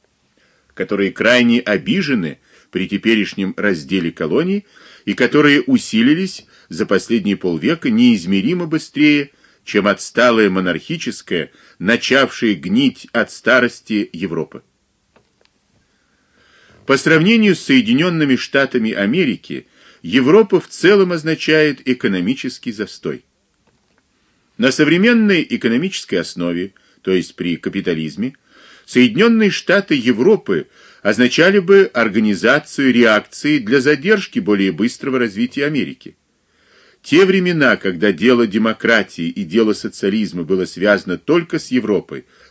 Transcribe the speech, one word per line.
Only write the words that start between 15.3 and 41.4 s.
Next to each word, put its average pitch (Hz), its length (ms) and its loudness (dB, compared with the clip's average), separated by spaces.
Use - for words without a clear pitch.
По 135 100 2
сравнению 185 580 2
с - 60 -4
Соединёнными 139 760 2
Штатами 131 560 -2
Америки, 104 760 -4
Европа 147 580 4
в - 100 -4
целом 190 440 2
означает 156 720 0
экономический 123 880 -4
застой. 90 540 -10
На 131 160 2
современной 190 760 2
экономической 123 640 -4
основе, 87 580 -6
то 95 100 -2
есть 92 240 -2
при 87 200 -4
капитализме, 87 800 -6
Соединённые 214 640 2
Штаты 180 460 0
Европы 117 720 0
означали 123 560 2
бы 190 340 4
организацию 113 1000 0
реакции 120 680 0
для 123 240 0
задержки 151 560 0
более 98 340 0
быстрого 123 460 -4
развития 123 480 -4
Америки. 139 500 -6
Те 170 240 4
времена, 180 520 2
когда 95 340 -2
дело 117 380 2
демократии 107 800 -2
и 104 160 -8
дело 110 280 0
социализма 98 680 -4
было 90 220 -2
связано 92 520 -2
только 165 440 -4